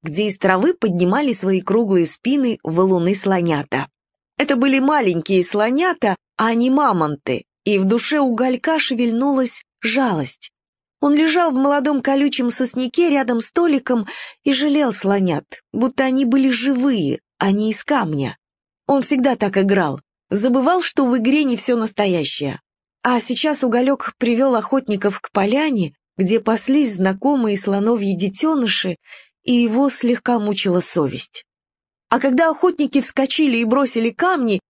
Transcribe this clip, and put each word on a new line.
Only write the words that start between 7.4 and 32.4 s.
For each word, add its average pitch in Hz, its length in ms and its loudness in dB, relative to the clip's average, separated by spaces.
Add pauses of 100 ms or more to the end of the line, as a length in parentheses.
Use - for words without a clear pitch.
и 208 140 2
в 190 80 2
душе 233 340 0
Уголька 254 580 0
шевельнулась 247 840 -2 (160)
жалость. 220 720 -2 (540)
Он 285 100 4
лежал 320 360 2
в 254 60 -2
молодом 285 440 0
колючем 277 500 0
сосняке 254 600 -2
рядом 247 320 0
с - 100 -12
Толиком 262 540 0 (360)
и 277 120 0
жалел 277 400 0
слонят, 190 500 0 (260)
будто 254 320 -2
они 262 220 0
были 262 240 2
живые, 240 720 0 (160)
а 196 160 0
не 214 200 0
из - 120 -10
камня. 156 540 -2 (480)
Он 277 160 2
всегда 262 340 0
так 196 220 -2
играл, 190 420 0 (300)
забывал, 262 500 2
что 302 240 0
в 247 140 2
игре 269 260 2
не 240 140 -2
все 247 180 -2
настоящее. 175 800 -2 (440)
А 247 180 2
сейчас 277 420 -2
Уголек 254 540 0
привел 247 380 2
охотников 208 640 -2
к - 100 -14
поляне, 214 640 0 (240)
где 196 240 2
паслись 226 540 0
знакомые 202 640 0
слоновьи 202 580 0
детеныши, 202 800 -2 (460)
и 254 100 0
его 240 380 2
слегка 240 480 -2
мучила 196 420 -2
совесть. - 640 -6 (640)
А 247 100 0
когда 269 300 2